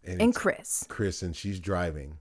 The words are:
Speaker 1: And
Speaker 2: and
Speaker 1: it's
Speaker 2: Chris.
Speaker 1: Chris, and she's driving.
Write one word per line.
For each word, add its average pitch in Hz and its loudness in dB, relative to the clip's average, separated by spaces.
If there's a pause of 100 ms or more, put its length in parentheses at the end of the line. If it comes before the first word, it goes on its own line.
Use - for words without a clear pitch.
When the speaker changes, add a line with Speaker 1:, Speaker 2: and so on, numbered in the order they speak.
Speaker 1:
And 90 -4
Speaker 2:
and 233 8
Speaker 1:
it's - 2
Speaker 2:
Chris. - 0
Speaker 1:
Chris, 98 0
and 87 -2
she's 98 -6
driving. 80 -2